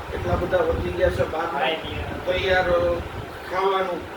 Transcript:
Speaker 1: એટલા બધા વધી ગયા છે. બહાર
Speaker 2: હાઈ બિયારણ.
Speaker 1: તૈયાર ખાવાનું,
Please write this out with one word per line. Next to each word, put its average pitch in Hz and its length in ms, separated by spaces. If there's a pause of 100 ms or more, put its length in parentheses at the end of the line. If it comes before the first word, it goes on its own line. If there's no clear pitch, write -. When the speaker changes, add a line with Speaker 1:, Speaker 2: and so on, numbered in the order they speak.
(140)
Speaker 1:
એટલા 185 220
બધા 180 220
વધી 165 340
ગયા 175 180
છે. - 140
બહાર 156 300
Speaker 2:
હાઈ 139 220
બિયારણ. - 440
Speaker 1:
તૈયાર 185 500 (840)
ખાવાનું, 190 500 (160)